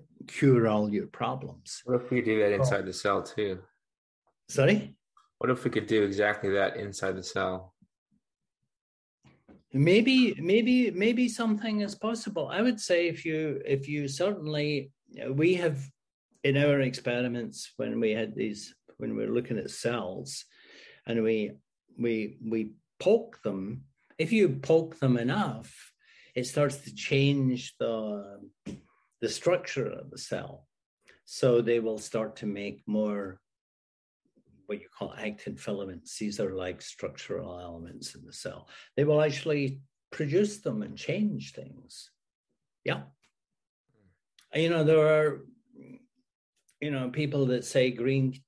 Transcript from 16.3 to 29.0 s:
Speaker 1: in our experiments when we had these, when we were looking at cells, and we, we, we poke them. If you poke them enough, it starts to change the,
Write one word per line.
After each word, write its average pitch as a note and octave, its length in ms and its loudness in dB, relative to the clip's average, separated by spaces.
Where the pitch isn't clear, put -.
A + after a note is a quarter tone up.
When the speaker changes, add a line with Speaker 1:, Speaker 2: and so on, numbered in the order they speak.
Speaker 1:
in C#3 100 4
our C#3+ 240 4
experiments B2 960 -2
when A2+ 220 -4
we A2 120 2
had G#2+ 240 -2
these, G#2+ 380 -6
when A2+ 200 -4
we A2 80 -2
were A2 80 -2
looking A#2+ 240 -2
at - 120 -6
cells, G2+ 760 -6
and A2+ 160 0
we, A2 280 2
we, A2 420 -2
we A2 320 -2
poke - 420 2
them. G2+ 380 -6
If D#3+ 140 0
you G#3+ 160 6
poke D#3+ 520 2
them B2 180 4
enough, B2 580 -2
it B2 100 -2
starts C#3+ 320 0
to - 180 -16
change C3+ 840 2
the, G#2+ 600 -4